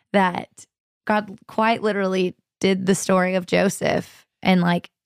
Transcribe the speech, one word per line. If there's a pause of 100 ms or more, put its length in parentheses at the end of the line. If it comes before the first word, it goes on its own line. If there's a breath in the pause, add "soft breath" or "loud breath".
(120)
that (420)
God (100)
quite
literally (240)
did
the
story
of
Joseph (180)
and,
like, (160)